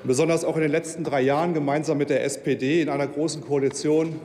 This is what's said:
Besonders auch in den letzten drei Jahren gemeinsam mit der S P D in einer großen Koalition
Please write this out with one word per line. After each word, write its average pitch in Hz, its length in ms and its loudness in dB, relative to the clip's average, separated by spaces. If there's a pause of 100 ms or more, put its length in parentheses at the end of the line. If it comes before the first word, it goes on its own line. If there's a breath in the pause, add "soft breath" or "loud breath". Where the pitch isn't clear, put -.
Besonders 160 400 2
auch 156 140 -2
in 156 60 2
den 151 80 2
letzten 160 340 -2
drei 143 160 0
Jahren 147 320 2
gemeinsam 147 460 0
mit 143 100 0
der 131 160 2
S - 180 -4
P 139 120 0
D 135 260 2
in 147 80 0
einer 143 180 0
großen 147 340 -4
Koalition 147 840 0